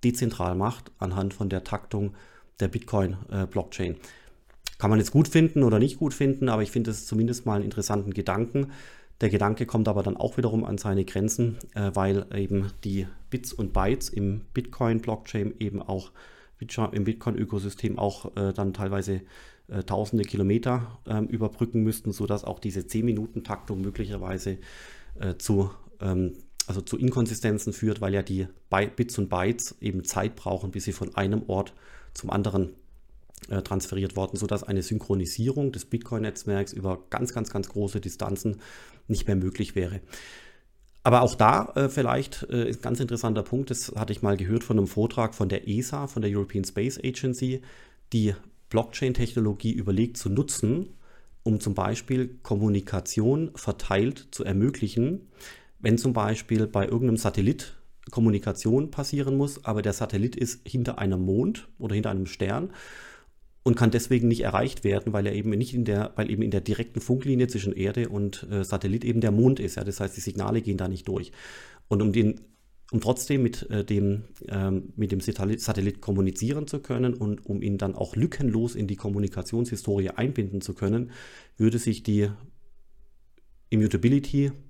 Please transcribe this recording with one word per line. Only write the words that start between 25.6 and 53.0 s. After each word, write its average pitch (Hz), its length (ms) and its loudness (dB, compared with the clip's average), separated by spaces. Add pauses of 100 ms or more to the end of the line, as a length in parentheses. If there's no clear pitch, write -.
ähm, 92 320 0 (340)
also 98 140 -2
zu - 160 -6
Inkonsistenzen 113 720 0
führt, 107 300 0
weil 98 120 0
ja 98 100 2
die 95 240 -2 (220)
By-, 98 240 2
Bits - 240 -2
und 98 120 0
Bytes 101 500 -2
eben 95 240 -4
Zeit 101 320 -2
brauchen, 95 360 -4
bis 95 120 -6
sie 98 100 -4
von - 220 -6
einem 101 320 2
Ort 98 260 -2 (400)
zum - 160 -8
anderen, 98 420 0 (760)
äh, 98 140 -2
transferiert 95 560 -2
worden, 95 180 -2
sodass 104 280 -4
eine 98 180 -2
Synchronisierung 110 880 -2
des - 140 -10
Bitcoin-Netzwerks 107 880 -2
über 92 360 -4
ganz, 120 240 -2
ganz, 110 180 -4
ganz 101 180 -4
große 101 320 -2
Distanzen 101 560 -4 (500)
nicht 101 200 0
mehr 101 100 4
möglich 95 380 -2
wäre. 95 260 -2 (1000)
Aber 120 200 8
auch 123 140 4
da, 139 400 6
äh, 139 120 4
vielleicht, 131 600 0
äh, 117 200 0
ist - 120 -6
ein - 20 -16
ganz 117 160 -2
interessanter 113 420 0
Punkt, 131 300 -2
das - 240 -6
hatte 107 160 -2
ich 101 100 -4
mal 101 140 4
gehört 98 300 0
von 110 120 4
einem 98 80 6
Vortrag 113 480 0
von 101 140 0
der 98 200 -2
esa, 127 400 -2
von 120 140 -4
der 104 80 2
European 101 360 -2
Space 123 360 -4
Agency, 127 600 -2 (500)
die 107 240 2 (340)
Blockchain-Technologie 113 1000 0
überlegt 107 460 0
zu - 120 -4
nutzen, 123 600 0 (540)
um 107 180 2
zum 104 120 -2
Beispiel 123 680 -2
Kommunikation 107 1120 2